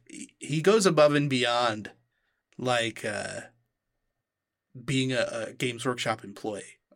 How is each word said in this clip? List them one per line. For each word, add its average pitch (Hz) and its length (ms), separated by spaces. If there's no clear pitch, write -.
he 151 220
goes 196 240
above 151 300
and 147 160
beyond, 120 600
like, 120 480
uh, 101 360
being 131 280
a, 117 360
a - 40
Games 120 340
Workshop 120 380
employee, 101 540